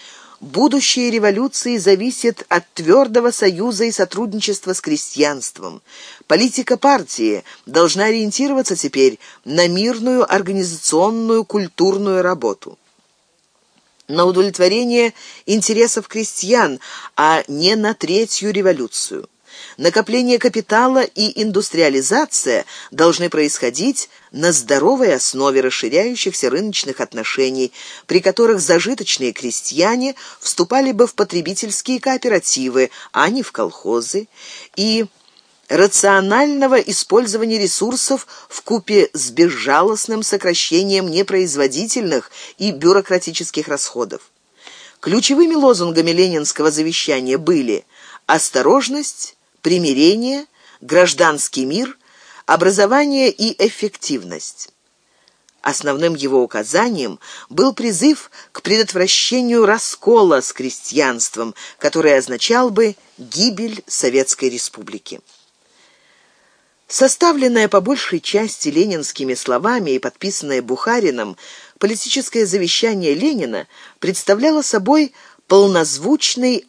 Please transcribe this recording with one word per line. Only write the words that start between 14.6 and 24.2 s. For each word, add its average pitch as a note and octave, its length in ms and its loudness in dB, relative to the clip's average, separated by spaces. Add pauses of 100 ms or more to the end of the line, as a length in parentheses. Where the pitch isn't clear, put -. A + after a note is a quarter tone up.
интересов G#3+ 640 0
крестьян, G#3 680 -2 (380)
а D#3 320 2
не E3 260 0
на G#3+ 200 0
третью G#3 580 -2
революцию. D3+ 760 -2 (480)
Накопление A3 640 0
капитала B3 640 2
и - 400 -4
индустриализация E3 1200 0 (260)
должны E3 380 2
происходить D3+ 800 -2 (220)